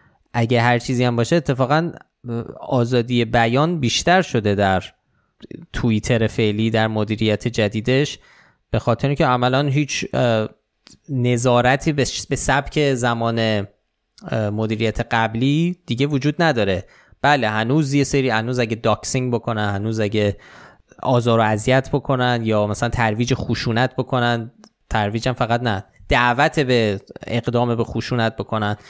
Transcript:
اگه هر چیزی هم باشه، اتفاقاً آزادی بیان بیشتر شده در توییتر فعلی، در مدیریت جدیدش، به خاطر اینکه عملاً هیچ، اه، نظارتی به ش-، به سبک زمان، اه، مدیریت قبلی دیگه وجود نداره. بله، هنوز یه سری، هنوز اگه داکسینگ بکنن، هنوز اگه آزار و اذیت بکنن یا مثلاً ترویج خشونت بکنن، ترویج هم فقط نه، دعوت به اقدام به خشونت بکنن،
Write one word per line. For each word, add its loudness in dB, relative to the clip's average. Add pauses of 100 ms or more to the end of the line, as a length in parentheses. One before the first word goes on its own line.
(340)
اگه 2
هر 2
چیزی -2
هم 0
باشه، 0
اتفاقاً 0 (680)
آزادی 0
بیان 2
بیشتر 2
شده 0
در 2 (880)
توییتر 0
فعلی، 0
در 2
مدیریت 0
جدیدش، 0 (520)
به 0
خاطر 0
اینکه 0
عملاً 2
هیچ، -2
اه، 0 (600)
نظارتی 2
به 0
ش-، -8
به -4
سبک 0
زمان، 0
اه، -4
مدیریت -2
قبلی 0
دیگه -2
وجود 0
نداره. 0 (380)
بله، 2
هنوز 0
یه 4
سری، 0
هنوز -2
اگه -2
داکسینگ -2
بکنن، -2
هنوز -4
اگه 0 (640)
آزار 2
و 4
اذیت 2
بکنن 0
یا 2
مثلاً -2
ترویج 0
خشونت -2
بکنن، -2 (380)
ترویج -2
هم 0
فقط -2
نه، -2 (260)
دعوت 2
به 2 (260)
اقدام 0
به 0
خشونت -2
بکنن، -4 (140)